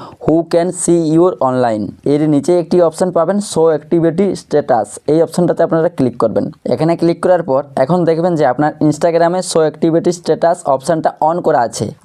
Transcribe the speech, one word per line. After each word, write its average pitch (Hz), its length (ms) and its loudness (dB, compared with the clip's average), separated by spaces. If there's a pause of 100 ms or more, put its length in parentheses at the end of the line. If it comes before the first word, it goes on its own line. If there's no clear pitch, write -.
(240)
who 151 120 2 (160)
can 170 160 2 (140)
see 170 180 2 (160)
your 175 160 4 (160)
online। 120 360 0 (280)
এর 147 80 2 (140)
নিচে 139 180 0 (100)
একটি 165 140 -2 (120)
অপশন 185 280 -2
পাবেন, 170 200 0 (140)
show 160 160 2 (120)
activity 165 480 0 (160)
status। 123 460 0 (240)
এই 156 140 4
অপশনটাতে 175 400 0
আপনারা 160 220 0 (100)
ক্লিক 120 240 -2
করবেন। 101 220 0 (280)
এখানে 156 280 0
ক্লিক 170 240 0
করার 180 260 2
পর 135 100 0 (240)
এখন 160 140 0 (100)
দেখবেন 165 300 0
যে 151 140 2
আপনার 147 200 -2 (140)
Instagram-এ 170 540 2 (100)
show 165 200 2
activity 160 500 0
status 170 360 0 (180)
অপশনটা 160 360 -2 (180)
on 165 80 0 (100)
করা 151 220 2
আছে। - 180 -6 (180)